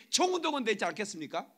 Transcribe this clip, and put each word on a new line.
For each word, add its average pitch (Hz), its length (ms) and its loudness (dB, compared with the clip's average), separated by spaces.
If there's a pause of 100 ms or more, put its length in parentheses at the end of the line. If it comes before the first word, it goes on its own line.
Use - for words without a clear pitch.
총동원되지 294 760 2
않겠습니까? 165 720 -6